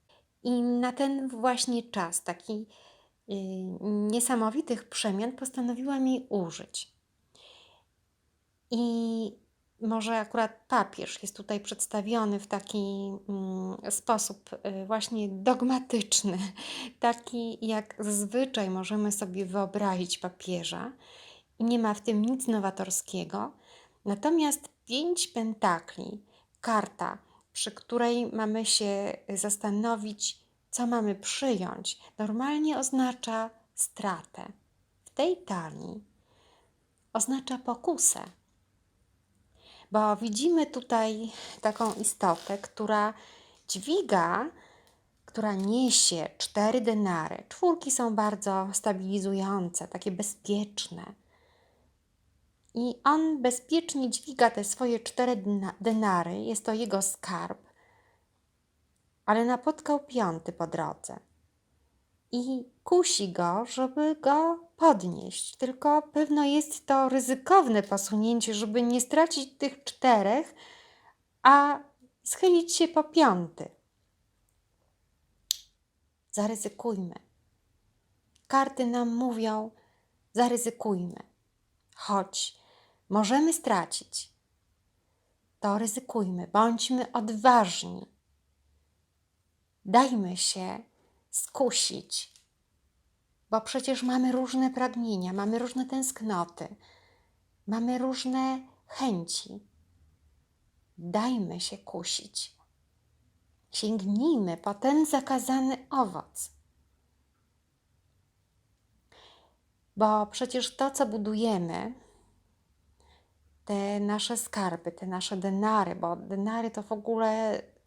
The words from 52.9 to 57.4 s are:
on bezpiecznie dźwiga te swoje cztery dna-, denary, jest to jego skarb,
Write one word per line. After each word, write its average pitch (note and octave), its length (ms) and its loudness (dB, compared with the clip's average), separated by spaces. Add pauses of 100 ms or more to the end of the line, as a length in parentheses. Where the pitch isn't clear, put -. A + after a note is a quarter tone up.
on D#4 380 4
bezpiecznie C4 680 0
dźwiga B3 400 2
te G#3+ 140 -2
swoje A#3 360 -2
cztery B3 360 0
dna-, G3 460 -2
denary, F#3+ 560 2
jest A3 280 -4
to A3+ 80 0
jego G#3 280 0
skarb, - 580 -6 (1700)